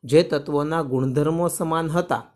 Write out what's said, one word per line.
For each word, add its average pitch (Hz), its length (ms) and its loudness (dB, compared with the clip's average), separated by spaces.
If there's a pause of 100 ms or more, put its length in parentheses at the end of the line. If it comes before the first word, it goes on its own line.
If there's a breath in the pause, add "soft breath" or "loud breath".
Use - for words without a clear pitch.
જે 147 180 6
તત્વોના 151 600 -2
ગુણધર્મો 143 680 0
સમાન 165 400 -2
હતા 151 340 -2 (140)